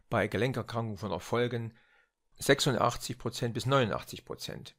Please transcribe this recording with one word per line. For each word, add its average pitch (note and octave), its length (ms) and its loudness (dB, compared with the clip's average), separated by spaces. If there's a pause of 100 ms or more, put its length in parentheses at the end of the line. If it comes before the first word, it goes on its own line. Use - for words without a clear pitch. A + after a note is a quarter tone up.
bei G#2+ 180 2
Gelenkerkrankungen A2+ 680 -2
von G2+ 140 -6
Erfolgen A#2 600 -2 (680)
sechsundachtzig - 800 4
Prozent A#2 340 -4
bis A#2 120 -4
neunundachtzig A#2+ 600 0
Prozent. - 540 -12